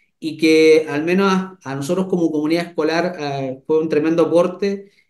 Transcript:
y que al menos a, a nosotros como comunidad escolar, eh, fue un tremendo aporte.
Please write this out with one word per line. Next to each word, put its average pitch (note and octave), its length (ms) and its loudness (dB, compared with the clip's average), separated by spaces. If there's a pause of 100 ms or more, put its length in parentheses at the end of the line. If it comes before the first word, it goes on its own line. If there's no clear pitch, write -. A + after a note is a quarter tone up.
(200)
y D3+ 180 -8
que D#3+ 520 4
al D3 140 -4
menos F#3+ 280 2
a, F#3 320 -4
a C3+ 120 -8
nosotros F3+ 320 -2
como E3+ 240 0
comunidad D#3 360 -2
escolar, E3+ 520 -2
eh, C#3 480 -8
fue D#3 120 2
un D#3+ 100 -2
tremendo D#3+ 340 0
aporte. F#3 640 -2 (200)